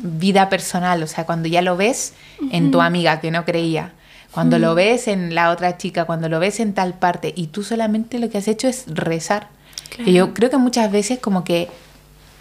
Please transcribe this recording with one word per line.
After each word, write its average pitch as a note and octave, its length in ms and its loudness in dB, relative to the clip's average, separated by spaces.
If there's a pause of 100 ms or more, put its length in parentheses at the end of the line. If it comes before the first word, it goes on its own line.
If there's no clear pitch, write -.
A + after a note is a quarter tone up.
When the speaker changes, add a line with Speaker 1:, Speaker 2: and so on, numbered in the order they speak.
Speaker 1:
vida F#3+ 460 2
personal, F3+ 540 -2
o D#3 40 -6
sea, D#3+ 200 -8
cuando E3 220 -4
ya E3+ 140 4
lo F3+ 140 0
ves G#3 380 -2 (360)
en F3 200 2
tu G#3+ 80 4
Speaker 2:
Ujú. E3+ 80 4
Speaker 1:
amiga E3 340 2
que D#3+ 100 -4
no E3 140 -2
creía, E3 480 -2 (380)
cuando E3 280 2
lo E3 100 4
Speaker 2:
Ujú. E3 80 2
Speaker 1:
ves A3+ 320 2
en F3+ 260 -2
la E3+ 160 4
otra F3 280 0
chica, E3+ 260 -4
cuando E3 240 -4
lo D#3+ 100 0
ves G3+ 220 -2
en G#3 140 -2
tal F3+ 200 -2
parte, F3 420 -2
y E3 120 -6
tú G#3 160 -8
solamente A3+ 540 -2
lo A#3 120 -2
que A3 80 -2
has G3 100 -4
hecho A3 200 0
es B3+ 180 -4
rezar. E3 640 -4 (560)
Que F#3+ 80 6
yo F3+ 140 8
Speaker 2:
Claro. F#3+ 80 -6
Speaker 1:
creo A#3 160 2
que D4 80 0
muchas A#3+ 340 2
veces G#3 260 0
como F#3+ 260 -2
que, E3+ 240 0 (720)